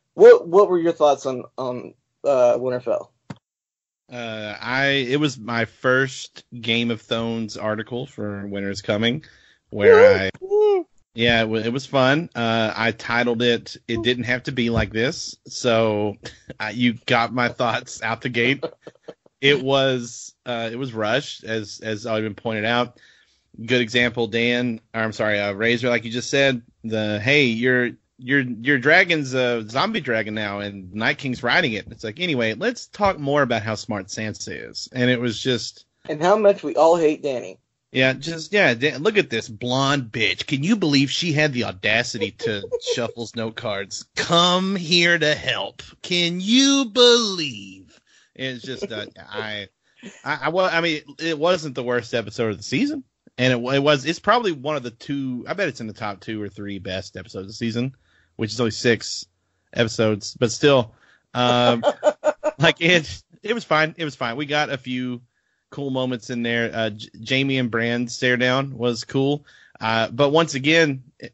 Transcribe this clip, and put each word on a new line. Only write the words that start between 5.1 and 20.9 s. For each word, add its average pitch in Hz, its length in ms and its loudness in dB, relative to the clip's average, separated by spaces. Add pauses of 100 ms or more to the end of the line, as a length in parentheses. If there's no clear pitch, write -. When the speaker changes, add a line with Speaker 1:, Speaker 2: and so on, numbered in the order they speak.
Speaker 2:
was 135 200 0
my 117 260 -2
first 131 800 -2 (160)
Game 117 320 0
of 113 100 -6
Thrones 113 560 -4
article 110 480 -6
for 101 400 -10
Winter 101 240 -6
is 98 120 -8
Coming, 117 420 0 (480)
where 214 240 8
Speaker 1:
Woo! 494 200 10
Speaker 2:
I, - 140 0 (100)
Speaker 1:
Woo! 392 480 2 (280)
Speaker 2:
yeah, 117 260 4
it 110 80 0
wa-, 110 80 -2
it 113 160 -2
was 135 120 -6
fun. 139 500 2
Uh, 113 400 0
I 113 160 0
titled 120 500 -2
it, 117 340 0 (120)
"It 113 160 -4
Didn't 123 220 0
Have 123 180 -4
to 147 80 -8
Be 120 180 0
Like 110 220 0
This." 113 440 -4 (120)
So, 110 720 0 (200)
<laughs> - 220 -18
I, 107 120 -6
you 120 220 2 (140)
got 117 260 2
my 120 160 0
thoughts 123 520 -4
out 113 200 -4
the 139 80 -6
gate. 123 400 0
Speaker 1:
<laughs> - 60 -20 (640)
Speaker 2:
It 139 200 4
was, 131 720 0 (120)
uh, 117 260 -6
it 117 60 -10
was 127 160 -8